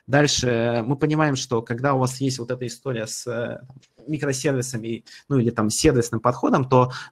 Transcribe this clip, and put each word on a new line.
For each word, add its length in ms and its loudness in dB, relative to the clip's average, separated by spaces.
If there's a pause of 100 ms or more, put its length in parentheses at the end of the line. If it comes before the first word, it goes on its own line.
Дальше, 400 2
э, 340 0
мы 140 -2
понимаем, 400 2
что 260 -2
когда 320 -2
у 60 2
вас 200 -2
есть 200 -2
вот 100 -8
эта 160 -6
история 400 -6
с, 220 -10
э, 320 -6 (480)
микросервисами, 960 -4 (240)
ну, 100 2
или 120 2
там 200 0
сервисным 500 2
подходом, 480 2
то 220 6 (220)